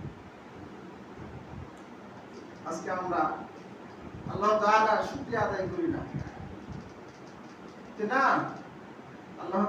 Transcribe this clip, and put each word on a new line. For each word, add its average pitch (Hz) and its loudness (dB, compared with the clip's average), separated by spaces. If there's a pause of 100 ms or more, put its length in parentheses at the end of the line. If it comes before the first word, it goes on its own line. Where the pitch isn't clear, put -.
(2750)
আজকে - -4
আমরা 180 2 (1080)
আল্লাহ 214 6
তাআলার 214 8
শুকরিয়া 240 0
আদায় 190 2
করি 175 2
না, - 2 (2000)
ঠিক 214 2
না? 269 8 (1160)
আল্লাহ 190 4